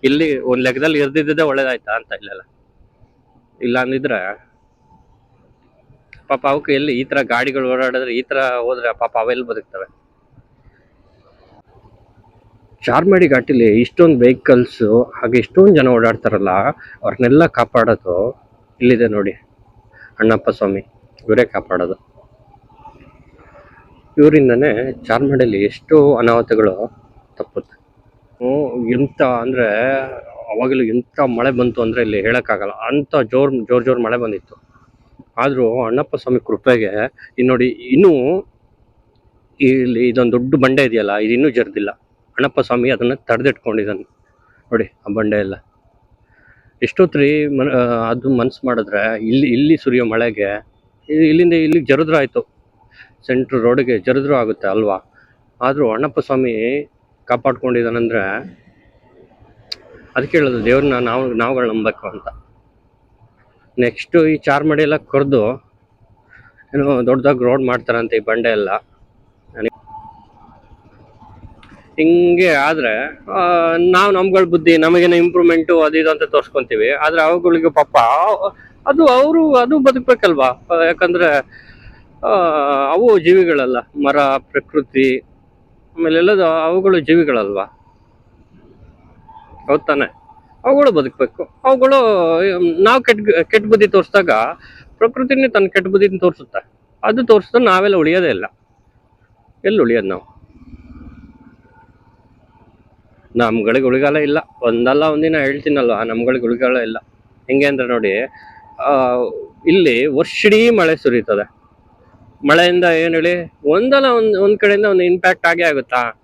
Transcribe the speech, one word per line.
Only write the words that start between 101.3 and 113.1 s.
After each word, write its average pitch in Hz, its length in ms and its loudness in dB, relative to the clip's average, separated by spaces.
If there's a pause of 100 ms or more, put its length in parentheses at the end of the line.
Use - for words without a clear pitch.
ನಮ್ಗಳಿಗೆ 117 500 0
ಉಳಿಗಾಲ 139 300 2
ಇಲ್ಲ. 147 220 0 (240)
ಒಂದಲ್ಲ 120 400 0
ಒಂದಿನ 156 340 0
ಹೇಳ್ತೀನಲ್ವಾ, 139 680 -2
ನಮ್ಗಳಿಗೆ 120 420 -2
ಉಳಿಗಾಲ 123 320 0
ಇಲ್ಲ. 110 220 -4 (500)
ಹೆಂಗೆ 139 180 2
ಅಂದ್ರೆ 131 220 -2
ನೋಡಿ, 110 360 -2 (560)
ಆ, 131 320 0 (540)
ಇಲ್ಲಿ 147 400 2
ವರ್ಷಿಡೀ 208 640 2
ಮಳೆ 165 260 2
ಸುರಿತದೆ. 110 540 -2 (1000)
ಮಳೆಯಿಂದ 175 360 4
ಏನ್ 165 300 0